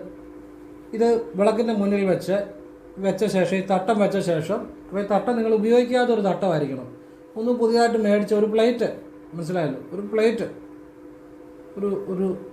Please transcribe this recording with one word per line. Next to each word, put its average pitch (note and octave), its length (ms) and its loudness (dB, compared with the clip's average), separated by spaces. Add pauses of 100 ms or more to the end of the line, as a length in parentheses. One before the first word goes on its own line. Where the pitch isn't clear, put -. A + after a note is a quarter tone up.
(920)
ഇത് A3+ 140 2 (280)
വിളക്കിൻ്റെ A3 380 2
മുന്നിൽ G3+ 320 0
വെച്ച്, F3+ 320 0 (600)
വെച്ച F#3+ 280 -2
ശേഷം, F#3+ 300 2
ഈ F#3+ 160 0
തട്ടം G3 280 2
വെച്ച G3+ 200 2
ശേഷം, F3 400 -2 (240)
അപ്പോൾ G3 180 -6
ഈ F#3+ 60 -6
തട്ടം G3+ 280 0
നിങ്ങൾ A3+ 180 0
ഉപയോഗിക്കാത്തൊരു A#3+ 680 4
തട്ടമായിരിക്കണം. D3+ 680 0 (500)
ഒന്ന് A3+ 140 0
പുതിയതായിട്ട് A#3 520 2
മേടിച്ച G3+ 300 2
ഒരു G#3 120 4
പ്ലേറ്റ്, A3 420 2 (460)
മനസ്സിലായല്ലോ, D#3+ 480 -4 (100)
ഒരു G3 200 -6
പ്ലേറ്റ്, A3 360 2 (1300)
ഒരു, G3+ 140 -2 (200)
ഒരു F#3+ 180 0 (260)